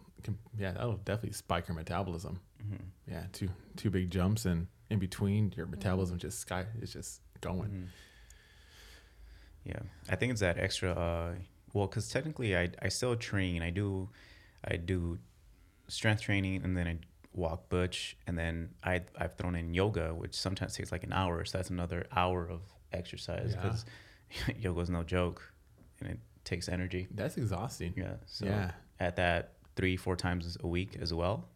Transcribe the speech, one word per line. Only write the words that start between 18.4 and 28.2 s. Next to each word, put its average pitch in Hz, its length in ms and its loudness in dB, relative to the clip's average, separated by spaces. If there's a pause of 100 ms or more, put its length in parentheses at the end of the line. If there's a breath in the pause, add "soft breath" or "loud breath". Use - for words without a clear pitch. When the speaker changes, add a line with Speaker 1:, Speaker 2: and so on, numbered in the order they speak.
Speaker 2:
I, 92 200 4 (140)
I've 85 180 -2
thrown 90 200 -2
in 82 200 0
yoga, 87 400 4
which - 200 -6
sometimes - 400 -2
takes, - 160 -4
like, 87 140 -4
an 92 80 -4
hour. 87 320 2
So 92 140 -2
that's 92 120 -4
another 87 420 -2
hour 90 360 4
of 85 140 -6 (300)
exercise 87 640 -4
Speaker 1:
Yeah. 90 80 -4
Speaker 2:
'cause 110 220 0 (360 loud breath)
<laughs> - 380 -4
yoga 90 220 0
is 87 100 0
no 85 120 0
joke, 90 500 0 (480)
and - 100 -6
it - 80 -6 (260)
takes 87 240 -2
energy. 90 420 -2
Speaker 1:
That's 107 260 -2
exhausting. 92 600 -2
Speaker 2:
Yeah. 95 200 -2 (100)